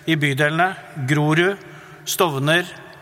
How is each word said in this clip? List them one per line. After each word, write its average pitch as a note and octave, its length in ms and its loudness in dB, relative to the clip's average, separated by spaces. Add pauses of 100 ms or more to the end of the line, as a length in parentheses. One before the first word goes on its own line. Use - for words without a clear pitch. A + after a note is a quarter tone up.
i D#3+ 120 2
bydelene D3+ 560 2 (340)
Grorud, D#3 600 2 (360)
Stovner, D#3+ 600 2 (360)